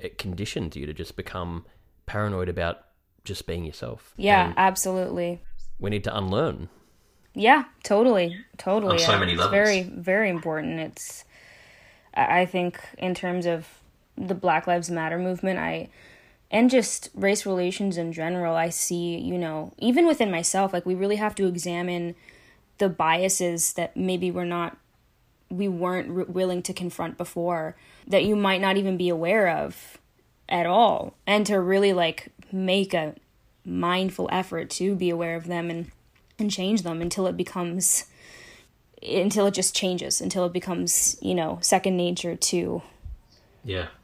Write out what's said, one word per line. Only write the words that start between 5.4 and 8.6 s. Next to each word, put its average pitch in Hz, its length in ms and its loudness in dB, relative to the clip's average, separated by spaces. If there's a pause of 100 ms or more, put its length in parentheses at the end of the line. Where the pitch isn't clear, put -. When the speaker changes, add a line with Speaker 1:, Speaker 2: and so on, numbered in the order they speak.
Speaker 1:
we 101 100 -2
need 104 140 -2
to - 120 -4
unlearn. 98 520 -2 (640)
Speaker 2:
Yeah, 247 300 6 (180)
totally, 202 540 4 (200)
totally. 196 360 0